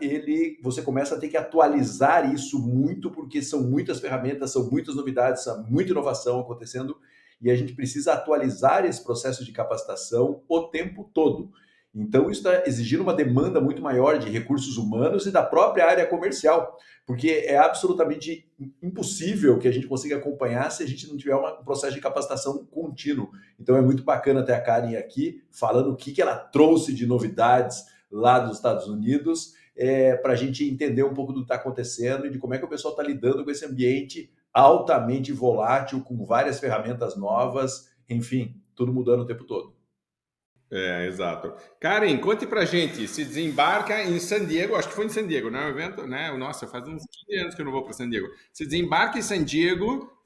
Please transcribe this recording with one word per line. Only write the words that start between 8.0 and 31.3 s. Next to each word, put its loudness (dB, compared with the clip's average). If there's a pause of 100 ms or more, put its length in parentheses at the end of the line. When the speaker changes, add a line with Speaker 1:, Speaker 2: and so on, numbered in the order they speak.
Speaker 1:
atualizar 2
esse -2
processo -4
de -14
capacitação -2
o 2
tempo -8
todo. 2 (420)
Então, 2
isso -6
tá 4
exigindo 0
uma 0
demanda 2
muito 0
maior 4
de -4
recursos -2
humanos 0
e -4
da 4
própria 4
área 4
comercial, 2 (260)
porque 0
é 4
absolutamente 2 (320)
impossível 2
que 2
a 4
gente -2
consiga -4
acompanhar -2
se -8
a -8
gente -10
não -10
tiver -2
uma, -2
um -20
processo -4
de -12
capacitação -4
contínuo. -6 (260)
Então, 4
é 6
muito 4
bacana 2
ter 2
a 2
Karen 2
aqui, -6
falando 2
o -2
que, -12
que 2
ela 0
trouxe 4
de -2
novidades 2 (260)
lá 4
dos -4
Estados 0
Unidos, -2 (220)
é, 4
pra 0
gente -2
entender 0
um 2
pouco -6